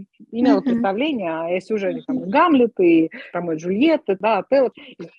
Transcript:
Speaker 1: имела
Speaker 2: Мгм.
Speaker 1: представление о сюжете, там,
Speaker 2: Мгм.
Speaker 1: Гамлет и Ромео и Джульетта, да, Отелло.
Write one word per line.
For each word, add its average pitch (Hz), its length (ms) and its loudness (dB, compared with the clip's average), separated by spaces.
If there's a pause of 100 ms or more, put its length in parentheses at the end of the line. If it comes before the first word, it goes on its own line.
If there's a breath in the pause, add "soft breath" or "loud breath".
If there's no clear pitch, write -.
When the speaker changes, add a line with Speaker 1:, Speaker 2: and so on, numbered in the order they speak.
(320)
Speaker 1:
имела 247 280 2
Speaker 2:
Мгм. - 60 -6
Speaker 1:
представление 196 920 -2
о 185 40 -6
сюжете, 196 460 -6
там, 262 100 -4
Speaker 2:
Мгм. 185 120 -8
Speaker 1:
Гамлет 269 500 2
и 165 320 4 (220 loud breath)
Ромео 175 200 -4
и 156 40 -6
Джульетта, 214 640 0
да, 214 180 0
Отелло. 247 340 0 (480 loud breath)